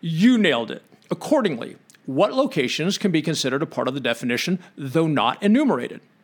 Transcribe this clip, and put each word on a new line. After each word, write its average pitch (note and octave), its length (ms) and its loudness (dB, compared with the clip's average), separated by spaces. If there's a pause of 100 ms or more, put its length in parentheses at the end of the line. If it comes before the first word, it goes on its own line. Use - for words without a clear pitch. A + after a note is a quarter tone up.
you F#3+ 380 4
nailed B2+ 320 2
it. - 100 -10 (300)
Accordingly, E3+ 640 -2 (320)
what D#3+ 260 0
locations F3 640 0
can G3 140 0
be D#3 100 2
considered C#3+ 400 -2
a D#3+ 60 -4
part B2 200 -4
of C3+ 60 -4
the C#3 60 -6
definition, A#2+ 580 -2 (180)
though D#3 320 -2
not B2 360 0
enumerated? G#3 580 2 (220)